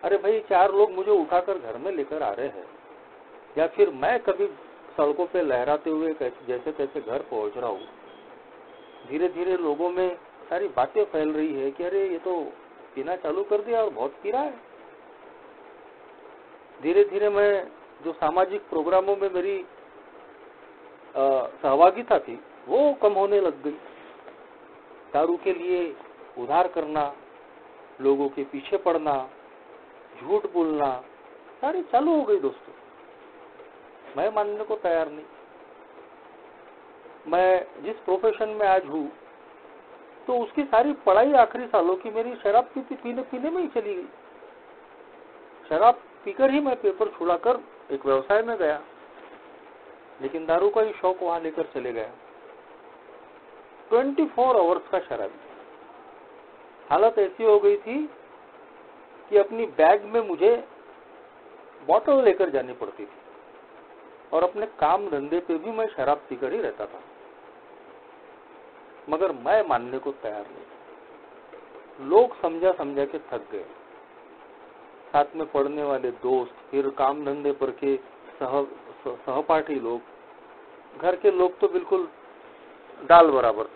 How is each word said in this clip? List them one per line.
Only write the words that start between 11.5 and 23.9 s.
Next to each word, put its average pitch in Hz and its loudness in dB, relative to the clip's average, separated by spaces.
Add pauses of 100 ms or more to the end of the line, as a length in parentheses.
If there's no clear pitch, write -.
है 139 -2
कि 170 -10
"अरे 190 -2
ये 170 -4
तो 175 -6 (420)
पीना 147 -6
चालू 180 -4
कर 208 0
दिया 226 0
और 208 -2
बहुत 139 -6
पी 202 -6
रहा 254 -2
है।" 269 -8 (2250)
धीरे 175 4
धीरे 202 0
मैं 202 2 (360)
जो 165 -6
सामाजिक 185 -2
प्रोग्रामों 185 0
में 196 -2
मेरी, 180 -4 (1500)
अ, 135 2 (160)
सहभागिता 175 4
थी 117 -8 (280)
वो 196 2
कम 208 2
होने 196 2
लग 156 -2
गई। 147 -10 (1400)